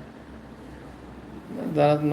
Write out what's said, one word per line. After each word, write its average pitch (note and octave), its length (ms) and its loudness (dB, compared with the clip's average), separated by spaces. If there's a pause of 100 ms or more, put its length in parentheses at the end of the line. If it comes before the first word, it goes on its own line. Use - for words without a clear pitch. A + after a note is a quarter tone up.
(1800)
যারা D3 160 8 (200)